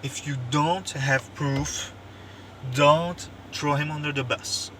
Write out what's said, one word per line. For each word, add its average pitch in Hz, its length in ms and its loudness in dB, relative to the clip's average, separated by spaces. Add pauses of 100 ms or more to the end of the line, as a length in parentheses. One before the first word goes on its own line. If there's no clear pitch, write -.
If - 260 -8
you 143 100 -2 (120)
don't 160 420 2
have 135 440 2
proof, 143 580 -2 (800)
don't 156 560 6 (220)
throw 147 240 0
him 151 160 0
under 147 200 -4
the 139 120 0
bus. - 560 -4